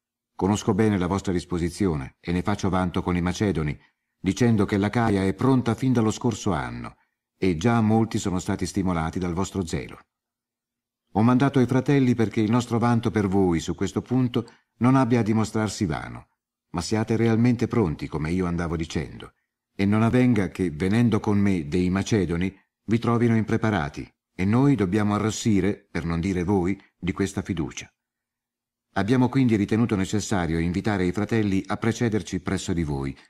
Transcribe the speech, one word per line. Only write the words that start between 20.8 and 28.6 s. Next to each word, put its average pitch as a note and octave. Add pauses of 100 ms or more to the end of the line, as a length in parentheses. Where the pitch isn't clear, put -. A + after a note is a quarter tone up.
con G#2
me F#2+
dei F2+
macedoni, F#2+ (340)
vi A2+
trovino A#2
impreparati, G#2 (220)
e F2+
noi B2+
dobbiamo G#2
arrossire, G2+
per E2
non E2
dire F2+
voi, F#2+ (160)
di F2
questa G2
fiducia. D#2+ (1080)